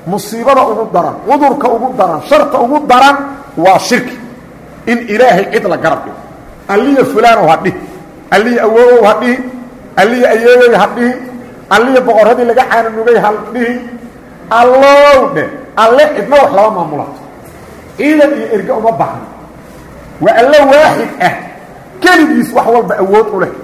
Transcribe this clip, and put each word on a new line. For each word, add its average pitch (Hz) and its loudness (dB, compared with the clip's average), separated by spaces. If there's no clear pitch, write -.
Musiibada 226 -2
ugu 226 -2
daran, 160 -2
cudurka 277 0
ugu 240 -4
daran, 165 -2
sharta 277 0
ugu 277 -2
daran 269 4
waa 180 2
shirki. - -4
In 240 -2
ilaahay 214 2
cid 214 -4
la 165 -2
garab 147 -2
dhigo. - -16
Alliya 254 0
fulaanow 220 2
ha 160 4
dhihi, - -6
alliya 220 0
awoowow 233 4
ha 214 4
dhihi, 247 -2
alliya 240 0
ayeeyow 240 4
ha 202 2
dhihi, 240 -4
alliya 247 2
boqorradii 220 2
laga 233 0
caananugay 226 0
ha 208 0
dhihi. 240 -4
Allow 262 4
dheh, 135 -4
alle 240 4
cidna 247 -2
wax 202 4
lama 208 2
maamulato. 151 -8
Ciidan 294 0
iyo 226 -6
erge 190 -4
uma 220 -2
baahna. - -8
Waa 180 2
alle 285 4
waaxid 277 2
ah, 175 -2
keligiis 320 2
wax - 0
walba 220 0
awood 208 2
u 202 -6
leh. 165 -4